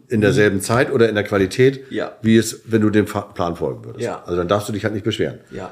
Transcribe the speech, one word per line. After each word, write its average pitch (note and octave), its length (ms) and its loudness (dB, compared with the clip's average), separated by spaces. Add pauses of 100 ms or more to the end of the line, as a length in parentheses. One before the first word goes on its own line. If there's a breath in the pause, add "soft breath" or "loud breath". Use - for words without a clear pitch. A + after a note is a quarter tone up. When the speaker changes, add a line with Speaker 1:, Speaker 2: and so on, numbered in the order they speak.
Speaker 1:
in A2 140 -2
derselben G2 400 4
Zeit B2 300 0
oder A#2 180 4
in G#2 60 -2
der G2+ 80 0
Qualität, A2+ 680 0
Speaker 2:
Ja. - 300 -6
Speaker 1:
wie A2+ 160 6
es, - 280 0
wenn A2 160 0
du G#2+ 80 4
dem G2+ 180 2
Fa-, G2+ 140 -4 (120)
Plan E2+ 220 -4
folgen C#2 300 -6
würdest. - 200 -10
Speaker 2:
Ja. F#2 200 -8
Speaker 1:
Also F2 120 -4
dann F2 100 -2
darfst G#2 220 -2
du A2 40 -6
dich G2+ 100 -6
halt G#2+ 100 -2
nicht G2+ 100 -6
beschweren. E2+ 360 -4 (120)
Speaker 2:
Ja. F#2+ 200 -12